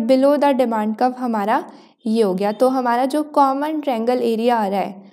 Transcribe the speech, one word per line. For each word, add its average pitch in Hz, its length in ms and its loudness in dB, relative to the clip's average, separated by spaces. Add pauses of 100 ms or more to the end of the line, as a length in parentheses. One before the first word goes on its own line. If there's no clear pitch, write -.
below 262 300 4
the 285 180 2
demand 220 420 0
curve 254 220 0
हमारा 233 440 -2 (440)
ये 226 160 2
हो 196 120 2
गया। 202 180 -2
तो 254 160 2
हमारा 254 360 0
जो 285 200 -2
कॉमन 294 560 0
ट्रायंगल 247 420 -2
एरिया 233 340 0
आ 220 100 0
रहा 190 140 -2
है - 220 -8 (100)